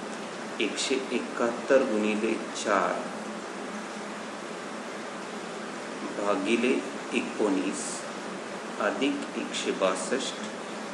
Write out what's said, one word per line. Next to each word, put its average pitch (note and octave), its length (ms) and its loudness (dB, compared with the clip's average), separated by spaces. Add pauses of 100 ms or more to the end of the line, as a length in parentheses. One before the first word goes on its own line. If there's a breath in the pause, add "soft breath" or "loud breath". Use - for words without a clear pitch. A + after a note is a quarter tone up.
(600)
एकशे A#2 340 2
एकाहत्तर - 880 4
गुणिले G#2+ 520 4
चार F2+ 760 2 (3000)
भागिले A#2 600 4 (360)
एकोणीस - 840 2 (800)
अधिक A2+ 340 4 (220)
एकशे - 340 0
बासष्ट F#2+ 640 2 (600)